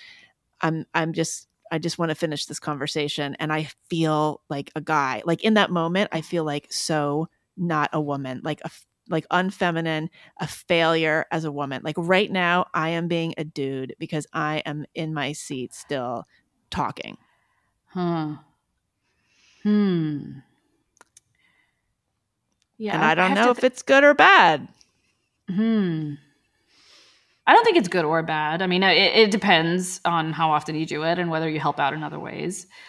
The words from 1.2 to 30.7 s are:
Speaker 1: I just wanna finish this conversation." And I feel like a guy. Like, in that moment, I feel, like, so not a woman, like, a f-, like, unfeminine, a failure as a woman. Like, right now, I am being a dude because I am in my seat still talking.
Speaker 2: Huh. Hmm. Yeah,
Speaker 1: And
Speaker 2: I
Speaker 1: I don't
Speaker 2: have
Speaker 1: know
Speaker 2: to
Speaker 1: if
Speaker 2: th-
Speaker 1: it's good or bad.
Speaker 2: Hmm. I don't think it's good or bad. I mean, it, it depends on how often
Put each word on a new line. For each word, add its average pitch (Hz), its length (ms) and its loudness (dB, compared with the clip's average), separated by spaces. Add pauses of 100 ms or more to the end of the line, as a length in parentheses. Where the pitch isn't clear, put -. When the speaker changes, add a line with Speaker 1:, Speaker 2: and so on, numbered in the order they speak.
Speaker 1:
I 165 80 -2
just 160 200 -6
wanna 160 160 -2
finish 151 320 -4
this - 140 -12
conversation." 147 800 -4
And 156 120 -4
I 156 160 -4 (220)
feel 156 580 0
like 143 260 -8
a 156 60 -6
guy. 139 460 -2
Like, 170 180 0
in 220 100 4
that 202 160 4
moment, 175 420 0
I 160 100 -4
feel, 165 220 -4
like, 147 280 -6
so 151 560 -2 (280)
not 160 360 -2
a 156 80 -2
woman, 139 440 -6
like, 156 180 -6
a - 40 -10
f-, - 200 -18 (240)
like, 160 220 -2
unfeminine, 165 800 -2 (300)
a 156 60 -4
failure 165 840 0
as 160 120 -2
a 151 80 -4
woman. 143 320 -6
Like, 156 140 -6
right 185 320 2
now, 180 420 0
I 160 180 -2
am 170 180 -2
being 165 280 -2
a 156 80 -6
dude 135 540 -6
because 156 340 -6
I 156 320 -4
am 147 300 -8
in 160 180 -6
my 147 200 -4
seat 131 420 -10
still 123 500 -6 (460)
talking. 101 460 -6 (720)
Speaker 2:
Huh. 165 480 -4 (1300)
Hmm. 170 760 0 (2500)
Yeah, 208 180 -4
Speaker 1:
And 170 100 0
Speaker 2:
I 156 60 4
Speaker 1:
I 160 40 2
don't 185 160 4
Speaker 2:
have 190 80 2
Speaker 1:
know 220 80 4
Speaker 2:
to 247 40 6
Speaker 1:
if 240 100 0
Speaker 2:
th- 254 120 4
Speaker 1:
it's - 100 -16
good 269 220 6
or 285 100 8
bad. 196 540 6 (840)
Speaker 2:
Hmm. 180 640 0 (1300)
I 254 80 10
don't 453 100 8
think 415 140 4
it's 185 100 2
good 175 160 0
or 160 180 0
bad. 156 380 -2
I 190 60 0
mean, 180 160 2
it, 185 340 6
it 220 140 8
depends 180 760 2
on 160 280 0
how 160 180 0
often 151 240 0